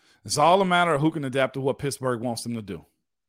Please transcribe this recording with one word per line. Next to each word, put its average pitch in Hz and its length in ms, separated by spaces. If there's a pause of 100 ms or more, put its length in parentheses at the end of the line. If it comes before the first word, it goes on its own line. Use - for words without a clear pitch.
(240)
It's 107 140
all 170 220
a 190 60
matter 175 280
of 139 60
who 156 100
can 156 140
adapt 131 300
to 139 60
what 131 180
Pittsburgh 127 420
wants 117 240
them 120 100
to 113 80
do. 95 220 (440)